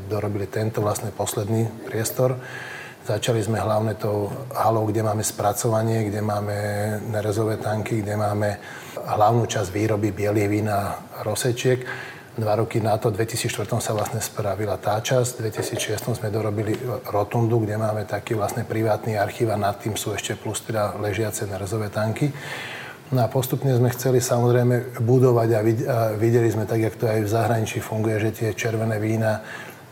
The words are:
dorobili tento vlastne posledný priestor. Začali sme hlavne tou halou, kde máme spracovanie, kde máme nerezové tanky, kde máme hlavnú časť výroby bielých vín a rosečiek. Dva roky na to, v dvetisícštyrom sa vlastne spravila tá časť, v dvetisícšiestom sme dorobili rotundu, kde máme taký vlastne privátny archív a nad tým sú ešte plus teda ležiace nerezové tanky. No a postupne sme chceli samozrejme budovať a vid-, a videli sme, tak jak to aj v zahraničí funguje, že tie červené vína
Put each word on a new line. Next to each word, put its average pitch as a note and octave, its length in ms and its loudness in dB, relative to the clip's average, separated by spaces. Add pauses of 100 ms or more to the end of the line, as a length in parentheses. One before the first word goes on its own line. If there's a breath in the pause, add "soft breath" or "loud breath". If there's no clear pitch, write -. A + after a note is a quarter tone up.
dorobili G2+ 420 -4
tento A2 320 -2
vlastne G#2 320 -2
posledný A2+ 540 0 (180)
priestor. B2+ 480 0 (680 loud breath)
Začali A2 400 0
sme G#2+ 160 0
hlavne A2 400 0
tou G#2 320 -2 (240)
halou, A2 320 2
kde G#2+ 160 0
máme G#2+ 240 0
spracovanie, A2 800 0
kde G#2 160 -2
máme G#2 360 -2 (520)
nerezové G#2+ 480 0
tanky, G#2+ 400 -2
kde G#2 160 -2
máme G#2 480 0 (320 loud breath)
hlavnú G#2+ 560 4
časť G2+ 240 -2
výroby G#2 400 2
bielých G#2 340 2
vín G#2 220 2
a G2 320 -2 (240)
rosečiek. B2 560 2 (500 loud breath)
Dva G#2+ 240 0
roky A2+ 240 0
na G#2+ 160 2
to, G#2+ 160 2
v G2+ 80 0
dvetisícštyrom A2+ 640 -2
sa A#2 100 -2
vlastne G#2 300 -2
spravila G2 580 -4
tá G#2+ 220 0
časť, B2 340 2
v - 80 -8
dvetisícšiestom - 720 -4
sme G#2 160 -4
dorobili G#2+ 400 0 (380)
rotundu, A2+ 500 2
kde G#2+ 160 0
máme G#2+ 320 -2
taký G#2 240 -4
vlastne A2 320 -2
privátny A2 560 0
archív A2 320 0
a G2 80 0
nad G2+ 160 0
tým G#2 240 -4
sú G#2 160 -4
ešte - 220 -6
plus - 260 -6
teda G#2 380 -2
ležiace G#2 420 -2
nerezové G2+ 480 -4
tanky. A2 400 0 (800 loud breath)
No C3 80 4
a A2 80 4
postupne C3 480 0
sme A#2+ 160 6
chceli B2 320 2
samozrejme A#2+ 760 4
budovať A#2+ 500 6
a G#2+ 80 4
vid-, A2+ 240 4
a B2 120 2 (200)
videli A#2 320 6
sme, G#2+ 160 0
tak A2+ 160 0
jak A2 160 0
to - 80 -2
aj A2 160 2
v G#2 80 0
zahraničí A2 560 0
funguje, A2 320 0
že G#2+ 160 0
tie A2 240 -2
červené A2+ 400 -2
vína A2 480 0 (480 loud breath)